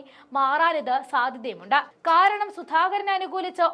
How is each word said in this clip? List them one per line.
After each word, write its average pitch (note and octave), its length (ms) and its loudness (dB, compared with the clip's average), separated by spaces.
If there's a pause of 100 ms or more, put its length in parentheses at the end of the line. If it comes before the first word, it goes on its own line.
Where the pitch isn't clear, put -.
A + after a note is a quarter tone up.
(360)
മാറാനിത് C#4 600 0 (160)
സാധ്യതയുമുണ്ട്. A#3+ 680 -2 (320)
കാരണം G4 480 4
സുധാകരനെ F#4+ 600 0
അനുകൂലിച്ച് F4+ 560 -2